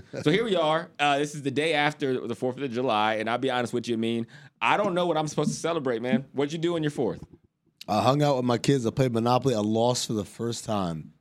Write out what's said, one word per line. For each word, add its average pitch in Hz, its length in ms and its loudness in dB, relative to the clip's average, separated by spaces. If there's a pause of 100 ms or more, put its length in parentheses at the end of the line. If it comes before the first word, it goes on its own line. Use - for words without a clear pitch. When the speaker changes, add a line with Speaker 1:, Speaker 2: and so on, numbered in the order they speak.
(240)
Speaker 1:
So 151 80 2
here 208 120 2
we 214 120 0
are. 160 340 0 (100)
Uh, 143 180 4
this 147 160 -2
is 151 80 -10
the 139 100 -4
day 151 220 0
after 143 540 0
the 117 80 -4
fourth 127 200 -4
of 135 60 -12
the 139 80 -4
July, 110 460 2
and 110 140 -2
I'll 120 80 0
be 127 120 -2
honest 123 240 -2
with 120 140 -2
you, 117 80 0
Amin, 113 320 -2 (340)
I 123 160 4
don't 202 160 0
know 175 140 0
what 156 100 0
I'm 156 100 -2
supposed 151 240 -2
to 143 40 -6
celebrate, 131 460 -2
man. 131 320 0
What'd 143 200 -2
you 170 60 -6
do 170 160 0
on 160 80 -2
your 147 80 0
fourth? 98 320 -2 (640)
Speaker 2:
I 104 140 2
hung 131 220 4
out 143 140 4
with 123 80 -2
my 120 120 2
kids. 135 280 2
I 110 60 2
played 131 220 0
Monopoly. 123 420 2
I 107 40 0
lost 113 480 0
for 123 60 -6
the 104 120 -2
first 117 400 -8
time 90 560 -4